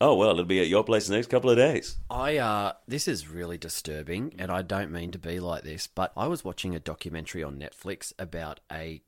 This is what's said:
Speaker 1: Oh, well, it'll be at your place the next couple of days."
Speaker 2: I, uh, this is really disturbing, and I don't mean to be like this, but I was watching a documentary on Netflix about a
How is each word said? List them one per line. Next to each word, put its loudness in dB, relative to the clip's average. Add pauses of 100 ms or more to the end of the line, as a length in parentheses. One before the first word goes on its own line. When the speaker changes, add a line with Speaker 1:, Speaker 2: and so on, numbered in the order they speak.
Speaker 1:
Oh, 8
well, 6
it'll 4
be 4
at 4
your 6
place 2
the 2
next 0
couple 4
of 8
days." 4 (120)
Speaker 2:
I, -2
uh, 0 (120)
this -4
is -4
really -8
disturbing, -6
and -4
I 0
don't -4
mean -6
to -12
be -6
like -4
this, -8
but -4
I -2
was -4
watching -6
a -6
documentary -8
on -8
Netflix -10
about -8 (100)
a -10